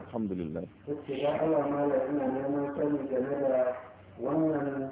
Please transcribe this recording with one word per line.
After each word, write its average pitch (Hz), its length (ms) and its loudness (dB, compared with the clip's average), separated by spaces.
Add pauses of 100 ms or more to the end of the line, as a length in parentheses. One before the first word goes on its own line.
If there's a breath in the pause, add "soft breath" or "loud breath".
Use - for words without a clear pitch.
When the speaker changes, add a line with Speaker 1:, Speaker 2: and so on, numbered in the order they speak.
Speaker 1:
Alhamdulillah. 90 560 -2 (240)
Speaker 2:
Ta 147 60 -2 (120)
ce, 139 100 -4
"Ya 143 200 2
Allah, 156 320 4
malam, 143 380 2
ina 139 220 0
neman 139 480 0
sani 147 320 2
game 131 320 0
da 127 360 2 (380)
wannan 139 800 0